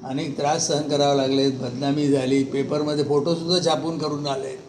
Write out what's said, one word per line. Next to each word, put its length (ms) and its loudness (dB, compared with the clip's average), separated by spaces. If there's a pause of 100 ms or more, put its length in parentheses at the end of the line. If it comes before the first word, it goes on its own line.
अनेक 340 -6
त्रास 300 0
सहन 140 0
करावे 340 2
लागले, 340 2
बदनामी 560 -2
झाली, 380 4
पेपरमध्ये 600 0
फोटोसुद्धा 680 2
छापून 280 -2
करून 280 -4
आले. 320 -4 (100)